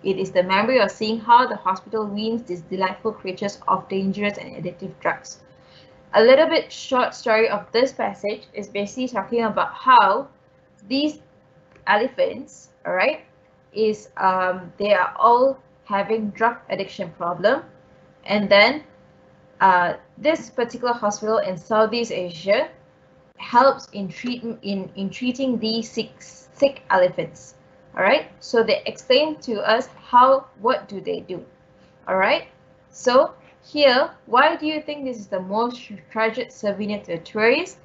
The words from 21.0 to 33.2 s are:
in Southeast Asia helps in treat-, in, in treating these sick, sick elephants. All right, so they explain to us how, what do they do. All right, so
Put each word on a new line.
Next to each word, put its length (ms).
in 180
Southeast 540
Asia 580
helps 560
in 160
treat-, 340
in, 540
in 120
treating 480
these 320
sick, 300
sick 720
elephants. 640
All 60
right, 380
so 240
they 220
explain 560
to 180
us 280
how, 460
what 280
do 120
they 200
do. 240
All 80
right, 320
so 440